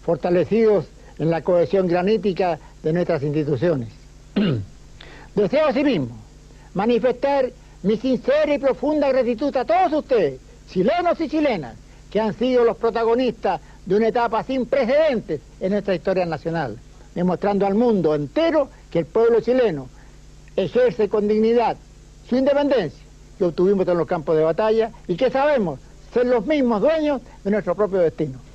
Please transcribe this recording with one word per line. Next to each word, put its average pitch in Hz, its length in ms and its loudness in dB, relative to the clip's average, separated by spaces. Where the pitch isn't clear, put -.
fortalecidos 180 840 2
en 156 100 0
la 165 140 -2
cohesión 180 440 2
granítica 180 720 0
de 156 120 -2
nuestras 170 280 0
instituciones. 147 680 -2
<clears throat> - 1000 -6
Deseo 262 320 2
asimismo 208 500 0
manifestar 247 800 0
mi 208 140 0
sincera 277 580 0
y 277 40 0
profunda 285 500 0
gratitud 254 480 0
a 247 80 0
todos 339 300 2
ustedes, 190 480 0
chilenos 320 520 0
y 285 80 -4
chilenas, 214 480 -2
que 196 80 0
han 214 140 -2
sido 247 320 2
los 220 100 2
protagonistas 226 880 -2
de 190 100 0
una 220 140 2
etapa 226 340 -2
sin 262 220 -4
precedentes 262 760 0
en 185 100 -2
nuestra 196 240 -2
historia 180 300 -2
nacional, 156 520 -6
demostrando 190 500 0
al 196 100 0
mundo 208 380 2
entero 285 540 0
que - 80 0
el 160 60 -2
pueblo 233 340 2
chileno 220 480 0
ejerce 214 500 0
con 208 220 0
dignidad 220 480 2
su 240 80 -2
independencia 269 680 0
que 190 80 0
obtuvimos 185 420 2
en 175 100 0
los 160 100 -2
campos 165 280 -2
de 156 80 4
batalla 220 480 0
y 175 80 -2
que 254 160 0
sabemos 254 480 0
ser 247 120 2
los 240 200 0
mismos 247 360 0
dueños 294 400 0
de 196 60 -2
nuestro 180 240 -2
propio 190 240 0
destino. 151 400 -2